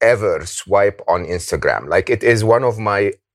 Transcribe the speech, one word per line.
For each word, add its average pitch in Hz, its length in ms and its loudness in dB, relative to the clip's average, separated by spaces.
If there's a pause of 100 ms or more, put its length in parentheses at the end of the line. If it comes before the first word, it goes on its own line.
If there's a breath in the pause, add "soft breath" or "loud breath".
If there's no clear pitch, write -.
ever 104 440 2
swipe 101 600 0
on 87 160 0
Instagram. 73 640 -4
Like, 90 220 0
it 113 120 0
is 117 220 2
one 120 220 2
of 113 120 -2
my 101 360 -2 (220)